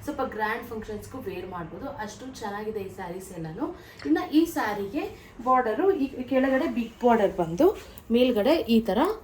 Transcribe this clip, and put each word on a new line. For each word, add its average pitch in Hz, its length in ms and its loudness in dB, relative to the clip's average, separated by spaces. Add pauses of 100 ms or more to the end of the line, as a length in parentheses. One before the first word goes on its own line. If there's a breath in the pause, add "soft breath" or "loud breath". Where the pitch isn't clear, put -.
ಸ್ವಲ್ಪ 285 180 -6
ಗ್ರ್ಯಾಂಡ್ 220 420 -4
ಫಂಕ್ಷನ್ಸ್ಗೂ 220 540 -12
ವೇರ್ 185 320 -8
ಮಾಡ್ಬೋದು, 196 400 -10
ಅಷ್ಟು 233 500 -12
ಚೆನ್ನಾಗಿದೆ 208 400 -6
ಈ 185 100 -8
ಸ್ಯಾರೀಸ್ 185 420 -10
ಎಲ್ಲನೂ. 175 440 -8 (300 loud breath)
ಇನ್ನು 320 260 0
ಈ 311 140 6
ಸ್ಯಾರಿಗೆ 226 880 -6 (120)
ಬಾರ್ಡರು 254 480 4
ಈ 269 320 -2
ಕೆಳಗಡೆ 262 440 2
ಬಿಗ್ 233 380 -4
ಬಾರ್ಡರ್ 208 320 6
ಬಂದು 180 400 2 (340 loud breath)
ಮೇಲ್ಗಡೆ 240 440 4
ಈ 226 260 4
ಥರ 190 160 0 (260)